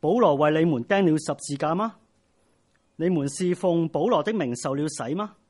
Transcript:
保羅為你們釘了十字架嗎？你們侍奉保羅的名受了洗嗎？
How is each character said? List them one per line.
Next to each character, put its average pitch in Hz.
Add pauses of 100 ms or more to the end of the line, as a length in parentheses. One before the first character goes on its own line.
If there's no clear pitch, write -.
保 156
羅 185
為 151
你 170
們 120
釘 196
了 156
十 147
字 -
架 160
嗎？ 214 (1000)
你 165
們 147
侍 180
奉 170
保 156
羅 202
的 208
名 143
受 135
了 147
洗 135
嗎？ 202 (140)